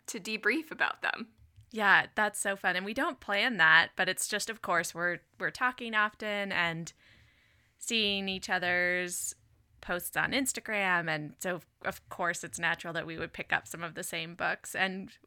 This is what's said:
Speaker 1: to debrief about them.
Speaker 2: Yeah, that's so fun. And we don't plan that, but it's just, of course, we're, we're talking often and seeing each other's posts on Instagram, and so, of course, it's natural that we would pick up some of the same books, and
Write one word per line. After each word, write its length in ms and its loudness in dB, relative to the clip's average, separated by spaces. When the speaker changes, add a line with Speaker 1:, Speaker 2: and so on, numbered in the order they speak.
Speaker 1:
to 120 -8
debrief 520 -2
about 320 -2
them. 240 -4
Speaker 2:
Yeah, 440 6
that's 260 0
so 160 -2
fun. 200 0
And 100 -2
we 80 -4
don't 260 -2
plan 380 0
that, 360 10
but 140 2
it's 180 -2
just, 220 -4
of 140 -8
course, 320 0
we're, 240 -2
we're 120 -2
talking 440 -2
often 560 0
and 400 0
seeing 500 0
each 220 -4
other's 840 0
posts 340 -4
on 160 2
Instagram, 800 0
and 300 -4
so, 200 -2
of 240 -6
course, 340 -2
it's 160 -10
natural 360 -2
that 120 -2
we 120 -8
would 160 -8
pick 180 -4
up 160 0
some 160 -10
of 100 -10
the 80 -8
same 320 -8
books, 400 -4
and 360 -2